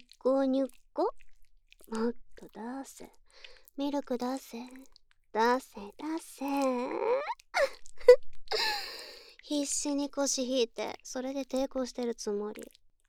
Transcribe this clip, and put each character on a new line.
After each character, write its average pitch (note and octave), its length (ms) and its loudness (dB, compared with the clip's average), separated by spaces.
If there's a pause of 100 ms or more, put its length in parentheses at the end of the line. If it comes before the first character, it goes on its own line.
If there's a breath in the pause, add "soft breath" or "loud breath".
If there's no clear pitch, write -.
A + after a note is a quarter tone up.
(200)
コ C4+ 240 4
ニ C4+ 220 2
ュ B3 40 -4 (220)
コ。 - 240 0 (720)
も A3 220 -2
っ A#3 60 -4 (200)
と F#3 120 -16
出 - 120 -16 (240)
せ。 - 260 -18 (680 loud breath)
ミ C#4+ 120 0
ル C#4 140 0
ク B3 140 -2
出 B3 200 -2
せ。 A#3 220 -12 (720)
出 B3 300 4
せ、 - 360 -14
出 D#4+ 220 -4
せ。 - 260 -10
<laughs> C#4 60 -2 (3000 loud breath)
必 D4 220 0
死 C#4+ 300 0
に C#4+ 140 0
腰 C#4 340 0
引 B3+ 200 2
い A3+ 40 0
て、 - 360 -6
そ - 180 -8
れ C4 120 -4
で C4+ 120 -4
抵 C4 240 0
抗 C4 160 -2
し A#3+ 80 -8
て B3 120 -4
る A#3 80 0
つ - 160 -8
も G#3 220 -4
り。 - 180 -12 (400)